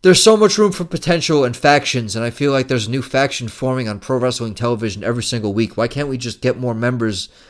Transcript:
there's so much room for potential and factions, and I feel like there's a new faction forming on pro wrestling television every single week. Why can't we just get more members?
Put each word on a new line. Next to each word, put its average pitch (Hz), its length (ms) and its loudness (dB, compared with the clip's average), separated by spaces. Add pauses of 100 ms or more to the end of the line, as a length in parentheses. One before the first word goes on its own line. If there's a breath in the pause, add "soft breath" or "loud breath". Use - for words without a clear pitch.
there's 180 200 6
so 220 140 8
much 208 220 4
room 208 140 4
for 180 120 -6
potential 165 600 0
and 120 120 -2
factions, 127 580 2
and 113 100 -4
I 120 60 -2
feel 143 220 -2
like 131 160 -2
there's 113 200 -2
a - 20 -6
new 131 120 -4
faction 135 460 -2
forming 127 400 -4
on 101 120 -8
pro 131 180 -2
wrestling 120 360 -2
television 110 480 -2
every 120 200 -2
single 107 320 -2
week. 110 220 0
Why - 120 0
can't 143 200 -6
we 131 100 -4
just 120 240 -10
get 127 160 0
more 123 160 -4
members? 113 560 -2 (180 loud breath)